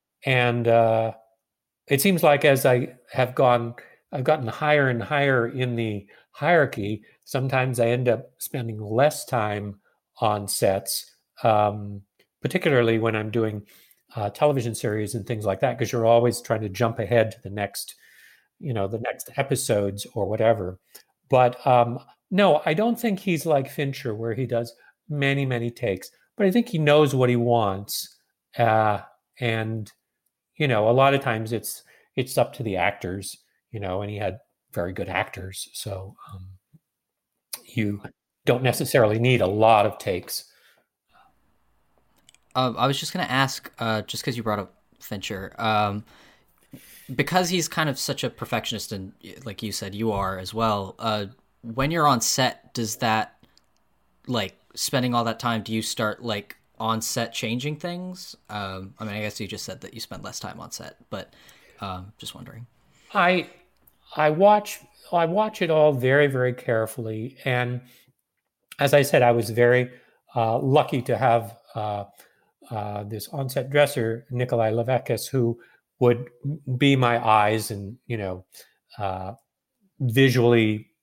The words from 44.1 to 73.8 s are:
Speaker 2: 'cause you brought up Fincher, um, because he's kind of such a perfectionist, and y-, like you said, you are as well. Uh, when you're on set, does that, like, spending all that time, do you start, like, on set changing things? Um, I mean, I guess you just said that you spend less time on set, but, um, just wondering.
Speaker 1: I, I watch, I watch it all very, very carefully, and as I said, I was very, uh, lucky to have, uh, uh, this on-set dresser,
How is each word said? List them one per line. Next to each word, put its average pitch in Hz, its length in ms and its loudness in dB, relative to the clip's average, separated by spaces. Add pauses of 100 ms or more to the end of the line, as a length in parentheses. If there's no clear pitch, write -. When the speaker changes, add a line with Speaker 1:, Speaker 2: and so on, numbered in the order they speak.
Speaker 2:
'cause 123 140 -4
you 117 60 -6
brought 104 160 0
up 95 160 -10 (240)
Fincher, 98 580 -10
um, 104 460 0 (1120)
because 170 340 0
he's 180 180 0
kind 156 220 -2
of 131 80 -4
such - 260 -4
a 127 60 -2
perfectionist, - 640 -6
and 95 220 -10 (100)
y-, 92 120 -18 (100)
like 104 180 -12
you 107 80 -6
said, 98 240 -8
you 110 160 -2
are 98 260 -4
as 95 160 -12
well. 107 460 -2
Uh, 107 280 -4 (340)
when 120 280 -4
you're 160 180 2
on 127 140 4
set, - 520 -2
does 113 240 -4
that, 110 460 -2 (840)
like, 107 280 -4 (200)
spending 123 400 -2
all 120 80 2
that 113 160 -4
time, 117 240 -2
do 110 100 -8
you 110 80 0
start, 107 400 -4
like, 104 360 -8 (220)
on 113 220 -2
set 117 320 -6
changing 123 440 -6
things? 180 580 -12 (140)
Um, 98 500 -10
I 110 60 -10
mean, 101 100 -8
I 107 60 -6
guess 104 180 -6
you 104 80 -8
just 98 180 -12
said - 160 -14
that - 120 -16
you 117 60 -14
spend 107 240 -14
less 101 160 -12
time - 200 -12
on 85 120 -18
set, - 260 -14 (120)
but, - 240 -12 (460)
um, 95 380 -12
just - 180 -14
wondering. - 320 -18 (460)
Speaker 1:
I, 180 360 2 (680)
I 151 140 4
watch, 202 500 4 (320)
I 170 140 2
watch 208 360 0
it 170 100 2
all 151 220 6
very, 135 340 4
very 127 260 0
carefully, 113 920 -4
and 123 360 -2 (960)
as 139 140 2
I 147 80 8
said, 135 220 4
I 120 80 8
was 117 180 0
very, 123 420 4 (440)
uh, 113 240 0
lucky 143 440 2
to 120 140 0
have, 117 400 2 (180)
uh, 104 300 -6 (640)
uh, 104 340 -6
this 104 260 -10
on-set 135 400 -4
dresser, 135 640 0